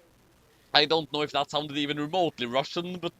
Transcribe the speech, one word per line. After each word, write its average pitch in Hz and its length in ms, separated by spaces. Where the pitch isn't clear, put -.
I 147 140
don't 160 260
know 147 100
if 147 100
that 143 180
sounded 147 280
even 147 200
remotely 151 480
Russian, 175 520
but 170 220